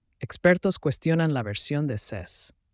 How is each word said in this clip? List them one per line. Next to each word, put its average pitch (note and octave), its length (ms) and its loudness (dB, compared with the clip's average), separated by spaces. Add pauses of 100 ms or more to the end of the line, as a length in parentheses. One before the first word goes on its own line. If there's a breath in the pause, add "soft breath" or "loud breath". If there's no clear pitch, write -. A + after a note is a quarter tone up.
(200)
Expertos - 600 2
cuestionan D#3+ 560 2
la B2 80 -2
versión C#3+ 420 -2
de A#2+ 140 -2
ces. - 560 -10 (180)